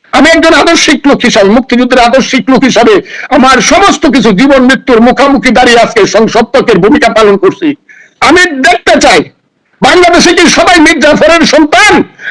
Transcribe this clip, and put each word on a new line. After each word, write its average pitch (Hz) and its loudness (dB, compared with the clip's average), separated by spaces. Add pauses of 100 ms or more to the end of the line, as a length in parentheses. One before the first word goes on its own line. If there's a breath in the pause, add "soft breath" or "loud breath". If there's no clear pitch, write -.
(120)
আমি 294 0
একজন 320 0
আদর্শিক 311 -2
লোক 262 0
হিসাবে, 202 0
মুক্তিযুদ্ধের 247 0
আদর্শিক 247 0
লোক 262 0
হিসাবে 220 0 (280 loud breath)
আমার 262 0
সমস্ত 349 0
কিছু 226 0
জীবন 254 2
মৃত্যুর 254 0
মুখামুখি 254 0
দাঁড়িয়ে 233 0
আজকে 208 0
সং-, 214 0
সত্যকের 233 -2
ভূমিকা 220 0
পালন 208 2
করছি। 160 -2 (440 loud breath)
আমি 311 -2
দেখতে 339 -2
চাই 226 0 (640)
বাংলাদেশে 349 2
কি 349 0
সবাই 339 0
মীর 320 -2
জাফরের 302 0
সন্তান 330 0 (260 loud breath)